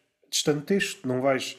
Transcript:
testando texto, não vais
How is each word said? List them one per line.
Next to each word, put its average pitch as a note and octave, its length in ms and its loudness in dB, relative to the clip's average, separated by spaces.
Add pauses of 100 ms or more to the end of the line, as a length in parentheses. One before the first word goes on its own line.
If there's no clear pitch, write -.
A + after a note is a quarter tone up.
(300)
testando D3+ 320 0
texto, - 460 -2
não B2+ 140 0
vais C3 380 0